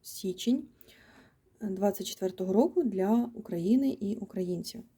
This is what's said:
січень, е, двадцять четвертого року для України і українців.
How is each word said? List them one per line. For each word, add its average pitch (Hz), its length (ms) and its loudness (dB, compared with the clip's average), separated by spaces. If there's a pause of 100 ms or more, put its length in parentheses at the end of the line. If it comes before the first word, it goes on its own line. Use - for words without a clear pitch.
січень, 233 600 -2 (960)
е, 214 60 -6
двадцять 190 400 0
четвертого 185 460 -4
року 294 300 4
для 220 520 2
України 226 680 2
і 202 160 -2
українців. 185 680 -6 (160)